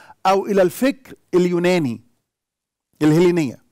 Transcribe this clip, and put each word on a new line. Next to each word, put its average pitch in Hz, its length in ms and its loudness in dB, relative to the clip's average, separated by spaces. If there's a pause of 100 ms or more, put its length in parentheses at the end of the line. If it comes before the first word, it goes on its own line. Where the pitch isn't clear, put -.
(260)
أو 190 200 0
إلى 196 160 0
الفكر 240 540 -2 (180)
اليوناني 175 680 0 (1000)
الهلينية. 160 720 0